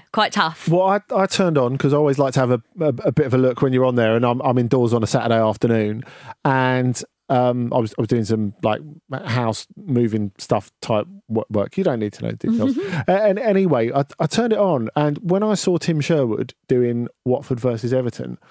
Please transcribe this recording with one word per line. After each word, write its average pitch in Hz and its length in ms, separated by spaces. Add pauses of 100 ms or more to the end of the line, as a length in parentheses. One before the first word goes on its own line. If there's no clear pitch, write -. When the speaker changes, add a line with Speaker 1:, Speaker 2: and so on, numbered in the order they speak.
(140)
Speaker 1:
quite 214 180
tough. 165 380
Speaker 2:
Well, 180 180
I, 202 140 (120)
I 196 120
turned 180 320
on, 127 200
'cause 139 160
I 143 40
always 143 200
like 135 180
to 139 40
have 123 120
a, 120 100 (180)
a, 156 80 (200)
a 156 40
bit 147 140
of 123 80
a 131 40
look 127 240
when 135 120
you're 127 120
on 127 100
there, 113 200
and 120 100
I'm, 120 160
I'm 131 160
indoors 120 360
on 113 100
a 104 40
Saturday 117 340
afternoon, 110 640 (420)
and, 127 560 (260)
um, 123 460
I 127 40
was, 113 200
I - 40
was 110 60
doing 117 180
some, 107 280 (100)
like, 107 180 (440)
house 117 500
moving 117 640
stuff - 340 (100)
type 107 240 (220)
wo-, 110 240
work. 101 260
You 190 60
don't 139 160
need 107 140
to - 100
know 57 80
details. 226 460
Speaker 1:
<laughs> 359 300
Speaker 2:
A-, 180 40
and 196 260
anyway, 185 560
I, 139 100 (160)
I 156 80
turned 226 260
it 202 60
on, 156 360
and 147 240
when 190 240
I 214 100
saw 180 240
Tim 156 240
Sherwood 127 520 (140)
doing 120 400 (180)
Watford 123 340
versus 120 340
Everton, 123 440 (140)